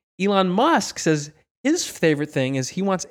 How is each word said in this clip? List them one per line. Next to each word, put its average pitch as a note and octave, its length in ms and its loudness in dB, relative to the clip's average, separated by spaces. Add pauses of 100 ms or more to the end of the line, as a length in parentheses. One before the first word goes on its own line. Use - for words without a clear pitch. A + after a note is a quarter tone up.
(200)
Elon F#3+ 300 2
Musk A#3+ 500 2
says D3 320 0 (320)
his D#4+ 240 0
favorite D3+ 440 0
thing C3+ 240 -2
is C3 120 -2
he - 140 -6
wants F#3+ 300 -2